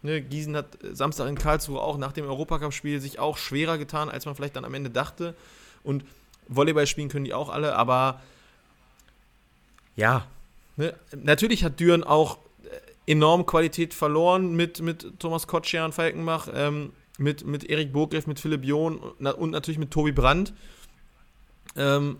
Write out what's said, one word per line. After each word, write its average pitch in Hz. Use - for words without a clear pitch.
Ne, 151
Gießen 147
hat, -
äh, -
Samstag 139
in 143
Karlsruhe 151
auch 147
nach 135
dem 147
Europacup-Spiel 147
sich 139
auch 143
schwerer 156
getan, 151
als -
man 143
vielleicht 143
dann 127
am 127
Ende 135
dachte. 151
Und 139
Volleyball 147
spielen 147
können 139
die -
auch 143
alle, 147
aber 127
ja, 113
ne, 151
natürlich 180
hat 147
Düren 170
auch, 151
äh, -
enorm 160
Qualität 165
verloren 170
mit, 170
mit 165
Thomas 165
Kotschian, 160
Falkenbach, 165
ähm, 147
mit, 143
mit 143
Erik 147
Burgreff, 151
mit 147
Philipp 156
John 156
und -
na-, 139
und 160
natürlich 156
mit 151
Tobi 151
Brandt. 139
Ähm, 139